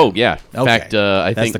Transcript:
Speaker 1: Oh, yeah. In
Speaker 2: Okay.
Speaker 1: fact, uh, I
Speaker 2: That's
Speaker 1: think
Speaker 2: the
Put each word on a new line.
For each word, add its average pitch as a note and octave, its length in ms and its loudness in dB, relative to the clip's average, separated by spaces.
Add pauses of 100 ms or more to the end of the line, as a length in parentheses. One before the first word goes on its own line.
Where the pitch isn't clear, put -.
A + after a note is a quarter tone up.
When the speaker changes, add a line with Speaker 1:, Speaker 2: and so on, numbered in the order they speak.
Speaker 1:
Oh, A#2+ 140 4
yeah. G2+ 240 0 (160)
In A#2 60 -6
Speaker 2:
Okay. A#2+ 180 2
Speaker 1:
fact, - 160 -6
uh, G2+ 300 2
I F#2 80 0
Speaker 2:
That's A2+ 140 -2
Speaker 1:
think G#2+ 80 -4
Speaker 2:
the G#2+ 60 -4